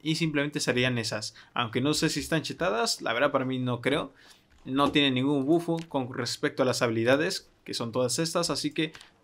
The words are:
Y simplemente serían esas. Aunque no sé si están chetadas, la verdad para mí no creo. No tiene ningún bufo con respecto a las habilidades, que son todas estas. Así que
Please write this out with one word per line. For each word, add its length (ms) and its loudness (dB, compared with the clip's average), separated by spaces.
Y 140 -2
simplemente 460 0
serían 380 2
esas. 360 -6
Aunque 280 0
no 120 2
sé 160 2
si 120 -2
están 220 0
chetadas, 600 -2
la 100 -2
verdad 200 2
para 120 0
mí 140 -2
no 220 -2
creo. 340 -2
No 280 0
tiene 180 4
ningún 340 2
bufo 340 2
con 260 -4
respecto 480 -2
a 40 4
las 140 2
habilidades, 680 2
que 100 -8
son 160 -4
todas 300 0
estas. 300 -2
Así 200 -2
que 220 -4